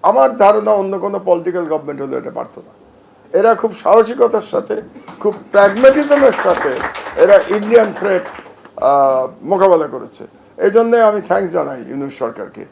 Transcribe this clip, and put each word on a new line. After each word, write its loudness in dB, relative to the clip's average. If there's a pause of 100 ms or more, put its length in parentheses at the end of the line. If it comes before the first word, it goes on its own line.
আমার 2
ধারণা 2
অন্য -2
কোনো -6
পলিটিক্যাল -2
গভর্নমেন্ট -6
হলে -8
এটা -10
পারত -12
না। -20 (580)
এরা 4
খুব -6
সাহসিকতার 2
সাথে, -6 (380)
খুব -2 (160)
প্র্যাগম্যাটিজমের 4 (120)
সাথে 0 (520)
এরা 6 (100)
ইন্ডিয়ান 0
থ্রেট, -2 (640)
আহ, 2 (140)
মোকাবেলা 2
করেছে। -14 (300)
এই 0
জন্যে 2
আমি 2
থ্যাঙ্কস -2
জানাই -6
ইউনূস -10
সরকারকে -10 (100)